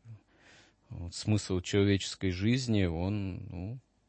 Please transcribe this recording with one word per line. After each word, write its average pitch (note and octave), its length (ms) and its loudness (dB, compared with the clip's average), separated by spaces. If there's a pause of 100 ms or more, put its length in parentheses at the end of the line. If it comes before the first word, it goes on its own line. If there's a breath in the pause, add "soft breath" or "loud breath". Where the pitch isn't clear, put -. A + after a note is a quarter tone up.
(880 soft breath)
вот F2 260 -10
смысл G2+ 460 0
человеческой G2 680 2
жизни, A2 520 2
он, F#2 680 -2
ну, F#2+ 300 -8 (300)